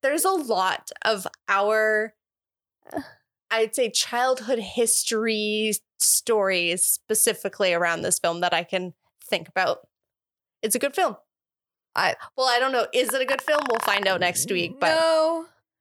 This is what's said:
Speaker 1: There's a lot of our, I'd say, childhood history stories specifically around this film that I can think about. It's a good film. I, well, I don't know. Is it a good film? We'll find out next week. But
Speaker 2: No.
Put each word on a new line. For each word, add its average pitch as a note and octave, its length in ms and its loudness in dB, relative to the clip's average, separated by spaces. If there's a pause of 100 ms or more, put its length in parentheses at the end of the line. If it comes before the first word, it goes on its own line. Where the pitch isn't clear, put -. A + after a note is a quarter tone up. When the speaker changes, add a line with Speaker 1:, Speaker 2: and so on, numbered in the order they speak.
Speaker 1:
There's C#4+ 220 0
a F#4+ 60 2
lot G#3+ 600 0 (140)
of G#3 220 0 (220)
our, G#3+ 640 2 (1400)
I'd A3+ 240 0
say, A#3+ 160 0
childhood B3 680 0
history G#3+ 1120 0 (260)
stories F#3 880 2
specifically - 880 0
around E3+ 300 0
this F#3 160 -2
film E3+ 220 -2
that A#3 120 0
I E3+ 120 0
can F3+ 300 -6 (300)
think E3 240 -6
about. - 400 -2 (720)
It's G#3+ 140 -2
a B3 60 0
good C#4 140 -2
film. D#4 220 0 (800)
I, F3+ 220 0 (200)
well, C4 120 0
I A#3+ 100 4
don't C4+ 140 0
know. A#3+ 200 0
Is B3+ 200 0
it C4 80 0
a B3+ 60 0
good C#4 160 -2
film? D4 260 2
We'll A3+ 120 0
find G3+ 280 0
out F#3 120 0
next F3+ 300 -2
week. F3+ 300 -4
But D#4+ 180 2
Speaker 2:
No. E4 480 2 (340)